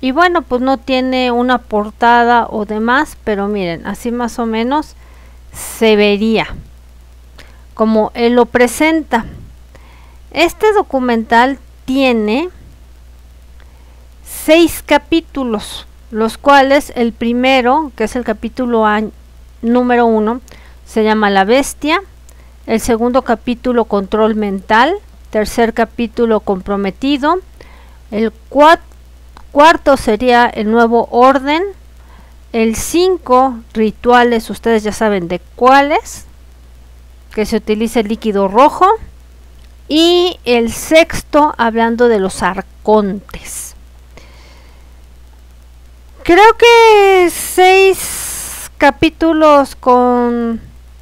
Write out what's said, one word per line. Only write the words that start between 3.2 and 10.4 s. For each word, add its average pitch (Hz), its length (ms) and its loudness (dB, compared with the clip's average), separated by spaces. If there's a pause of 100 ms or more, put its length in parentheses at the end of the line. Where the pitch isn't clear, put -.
pero 202 260 -4
miren, 185 360 -6
así 202 260 -8
más 240 280 -6
o 233 80 -4
menos 240 480 -4 (580)
se - 420 0
vería 208 520 0 (1300)
como 220 400 0
él 240 220 0
lo 240 100 4
presenta. 247 800 -2 (1040)
Este 339 400 0